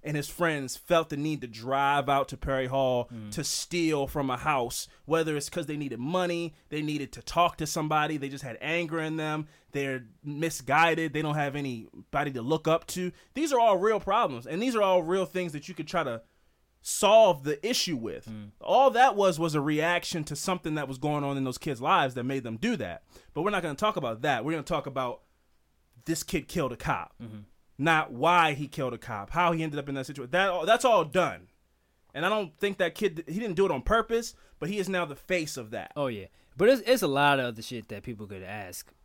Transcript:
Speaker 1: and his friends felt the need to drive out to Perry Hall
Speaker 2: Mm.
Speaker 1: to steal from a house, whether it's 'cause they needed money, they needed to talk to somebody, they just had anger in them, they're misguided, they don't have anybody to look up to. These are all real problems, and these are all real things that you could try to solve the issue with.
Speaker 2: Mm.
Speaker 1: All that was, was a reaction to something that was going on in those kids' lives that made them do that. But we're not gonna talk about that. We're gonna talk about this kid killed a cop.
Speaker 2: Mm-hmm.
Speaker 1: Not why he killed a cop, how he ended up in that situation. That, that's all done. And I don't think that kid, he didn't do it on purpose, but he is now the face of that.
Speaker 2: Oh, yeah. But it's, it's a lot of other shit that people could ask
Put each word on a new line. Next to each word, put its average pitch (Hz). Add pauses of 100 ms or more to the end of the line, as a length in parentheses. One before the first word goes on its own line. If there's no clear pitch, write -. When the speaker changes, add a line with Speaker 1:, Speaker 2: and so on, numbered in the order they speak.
Speaker 1:
and 151
his 143
friends 151
felt 165
the 156
need 147
to 123
drive 135
out 139
to -
Perry 131
Hall 127
Speaker 2:
Mm. 107
Speaker 1:
to 127
steal 160
from 135
a 123
house, 135 (160)
whether 156
it's 143
'cause 170
they 147
needed 135
money, 170 (140)
they 151
needed 151
to 117
talk 170
to 156
somebody, 151
they 139
just 135
had 117
anger 165
in 156
them, 156 (240)
they're 135 (180)
misguided, 151
they 151
don't 151
have 143
anybody 139
to 123
look 156
up 160
to. 180 (200)
These 285
are 247
all 214
real 208
problems, 180
and 170
these 247
are 214
all 190
real 180
things 175
that 151
you 185
could 156
try 170
to 117 (600)
solve 196
the 147
issue 208
with. 110
Speaker 2:
Mm. 107
Speaker 1:
All 262
that 233
was, 190
was 160
a 147
reaction 156
to 151
something 170
that 147
was 135
going 147
on 139
in 135
those 127
kids' 127
lives 147
that 123
made 135
them 113
do 214
that. 95 (300)
But 147
we're 202
not 190
gonna 151
talk 214
about 117
that. 131
We're 147
gonna 160
talk 156
about 127 (840)
this 160
kid -
killed 135
a -
cop. 104 (100)
Speaker 2:
Mm-hmm. 107 (380)
Speaker 1:
Not 156
why 156
he 139
killed 127
a 117
cop, 104
how 170
he 165
ended 151
up 143
in 139
that 135
situation. 123
That, 180
that's 226
all 208
done. 127 (640)
And 151
I 185
don't 202
think 196
that 170
kid, 170
he 170
didn't 220
do 190
it 185
on 135
purpose, 226 (240)
but 151
he 208
is 185
now 185
the 147
face 165
of 110
that. 104
Speaker 2:
Oh, 147
yeah. 104 (280)
But 185
it's, 254
it's 247
a 180
lot 143
of 127
other 113
shit 113
that 101
people 107
could 95
ask 95 (120)